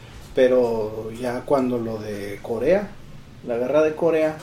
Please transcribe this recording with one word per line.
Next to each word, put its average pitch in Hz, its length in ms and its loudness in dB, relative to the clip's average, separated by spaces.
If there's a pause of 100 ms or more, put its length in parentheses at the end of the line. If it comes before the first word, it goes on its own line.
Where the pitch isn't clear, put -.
(360)
pero 113 760 2 (100)
ya 123 240 -4
cuando 127 320 2
lo 113 200 -4
de 104 440 -8
Corea, 156 480 0 (580)
la 120 100 -2
guerra 139 260 2
de 156 120 0
Corea, 156 480 2